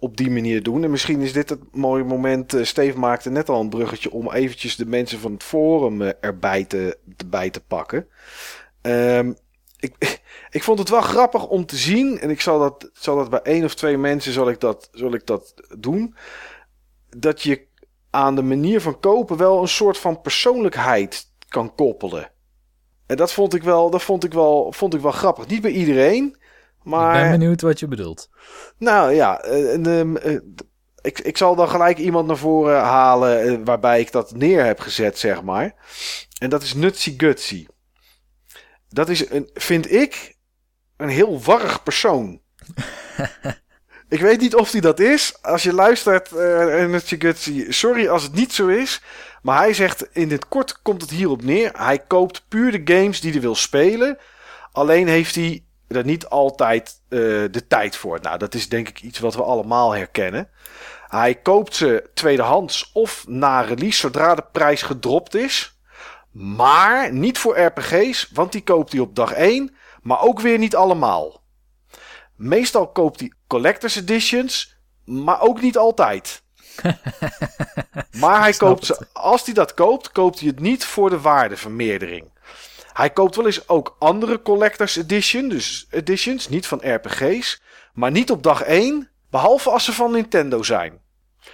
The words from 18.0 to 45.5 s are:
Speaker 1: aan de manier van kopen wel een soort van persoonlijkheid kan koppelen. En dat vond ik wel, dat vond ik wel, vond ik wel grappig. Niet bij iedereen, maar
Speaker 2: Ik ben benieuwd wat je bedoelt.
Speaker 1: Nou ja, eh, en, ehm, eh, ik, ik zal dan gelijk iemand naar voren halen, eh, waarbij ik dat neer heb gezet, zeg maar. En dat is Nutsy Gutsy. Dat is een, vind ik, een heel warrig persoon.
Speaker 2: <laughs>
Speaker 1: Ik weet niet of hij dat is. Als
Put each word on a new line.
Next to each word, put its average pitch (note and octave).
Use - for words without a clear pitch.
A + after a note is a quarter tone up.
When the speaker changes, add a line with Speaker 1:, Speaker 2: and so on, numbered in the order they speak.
Speaker 1:
aan C#3
de C3+
manier D3
van D#3+
kopen G3
wel F#3
een F3+
soort G3
van E3
persoonlijkheid C3
kan A2+
koppelen. F#2+
En C3
dat E3+
vond G3
ik E3
wel, E3+
dat F3
vond F3+
ik E3
wel, D3+
vond F3+
ik D3
wel C#3
grappig. D3
Niet G#3
bij G#3+
iedereen, F3
maar E3
Speaker 2:
Ik E3+
ben E3+
benieuwd E3+
wat D#3+
je D#3+
bedoelt. G2
Speaker 1:
Nou G#3
ja, A#2
eh, C3+
en, E3
ehm, E3
eh, D3+
ik, -
ik -
zal F3+
dan E3+
gelijk F3
iemand E3
naar D#3
voren D3
halen, B2
eh, B2
waarbij A#2+
ik A#2
dat A2+
neer D3
heb G#2+
gezet, -
zeg G2
maar. G2+
En C3
dat C#3+
is C3
Nutsy E3
Gutsy. B2+
Dat D3+
is D#3+
een, C#3+
vind E3
ik, -
een D3
heel D3+
warrig E3+
persoon. B2+
Speaker 2:
<laughs> -
Speaker 1:
Ik D#3
weet A3
niet A#3+
of A3
hij A3
dat E3
is. C4+
Als E3+